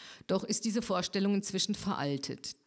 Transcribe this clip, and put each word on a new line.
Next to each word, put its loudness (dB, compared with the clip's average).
Doch 2
ist 0
diese 2
Vorstellung 2
inzwischen 0
veraltet. -2